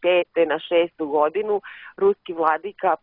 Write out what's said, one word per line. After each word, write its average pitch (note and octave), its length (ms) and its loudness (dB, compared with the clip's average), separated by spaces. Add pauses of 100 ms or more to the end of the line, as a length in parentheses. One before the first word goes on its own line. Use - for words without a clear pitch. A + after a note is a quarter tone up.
pete F3 440 2
na D#3 140 -2
šestu E3+ 480 0
godinu E3 540 0 (360)
ruski - 360 0
vladika D#3+ 680 -2